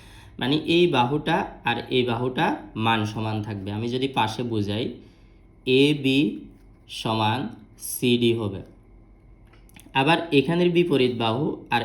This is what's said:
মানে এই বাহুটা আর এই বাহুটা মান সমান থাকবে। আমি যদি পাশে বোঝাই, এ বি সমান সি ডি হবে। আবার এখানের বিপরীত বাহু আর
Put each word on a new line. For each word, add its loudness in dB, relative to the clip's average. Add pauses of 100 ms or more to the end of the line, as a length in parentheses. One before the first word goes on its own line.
(380)
মানে 0
এই 4
বাহুটা 0 (280)
আর -2 (140)
এই 2
বাহুটা 0 (200)
মান 0
সমান -4
থাকবে। -8
আমি -4
যদি -2
পাশে -2
বোঝাই, -2 (840)
এ 6
বি 2 (480)
সমান -2 (300)
সি 0
ডি 4
হবে। -6 (1300)
আবার 4 (140)
এখানের 4
বিপরীত 2
বাহু -2
আর 0